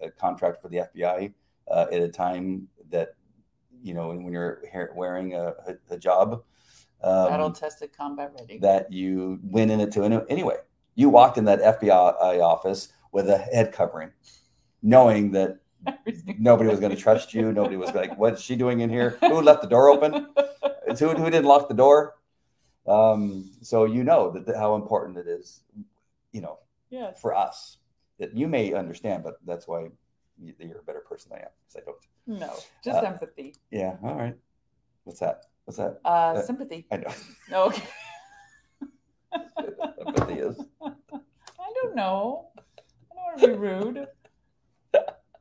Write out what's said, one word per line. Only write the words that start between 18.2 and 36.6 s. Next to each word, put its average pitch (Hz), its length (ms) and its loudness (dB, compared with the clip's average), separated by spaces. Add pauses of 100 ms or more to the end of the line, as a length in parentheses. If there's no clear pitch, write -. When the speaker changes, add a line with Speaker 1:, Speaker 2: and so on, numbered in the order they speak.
Speaker 1:
she 127 140 -8
doing 123 240 -2
in 117 100 -2
here? 120 300 -2
Who 165 220 2
left 147 200 10
the 104 60 -8
door 120 220 8
open? 151 400 4 (320)
Speaker 2:
<laughs> - 360 -6
Speaker 1:
Who, 151 120 0
who 160 200 -2
didn't 165 140 2
lock 143 240 6
the 123 60 -8
door?" 143 420 6 (720)
Um, 104 640 0 (100)
so 113 220 0
you 117 220 -2
know 127 260 2
that, 90 140 -12
that 113 100 -4
how 107 200 -2
important 104 420 -6
it 87 100 -14
is, - 360 -12 (680)
you 110 80 -14
know, 78 200 -16 (300)
Speaker 2:
Yes. 240 300 -14
Speaker 1:
for - 160 -6
us - 440 -8 (380)
that - 160 -14
you 127 140 -4
may 120 260 -4
understand, 87 520 -8
but - 200 -16
that's 87 220 -12
why 85 220 -10 (500)
you, 82 180 -20
you're 85 220 -20
a - 40 -20
better 76 220 -16
person - 260 -20
than - 80 -18
I - 20 -20
am, - 80 -20 (180)
'cause - 140 -20
I - 40 -20
don't. - 540 -18
Speaker 2:
No, 165 140 -14 (280)
just - 220 -4
Speaker 1:
Uh, 208 40 -4
Speaker 2:
empathy. 147 460 -14 (160)
Speaker 1:
yeah. - 320 -8
All 127 140 -10
right. 120 200 -8 (680)
What's 87 160 -20
that? - 280 -8 (180)
What's - 140 -20
that? 95 260 -8
Speaker 2:
Uh, - 20 -2 (300)
Speaker 1:
Uh, 104 60 -4
Speaker 2:
sympathy. 165 500 -12